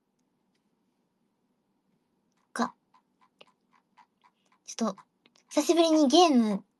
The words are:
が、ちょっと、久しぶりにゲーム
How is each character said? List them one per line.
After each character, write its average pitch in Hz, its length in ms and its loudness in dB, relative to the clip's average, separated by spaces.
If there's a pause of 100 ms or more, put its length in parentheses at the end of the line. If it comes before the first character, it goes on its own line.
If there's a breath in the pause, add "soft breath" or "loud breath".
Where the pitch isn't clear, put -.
(2500)
が、 - 200 -8 (1900)
ち - 180 -12
ょ 214 60 -6
っ 190 40 -10
と、 - 40 -20 (520)
久 302 140 -2
し 339 100 0
ぶ 330 80 2
り 330 100 2
に 311 160 2
ゲ 330 200 4
ー 285 80 0
ム 214 280 -2 (160)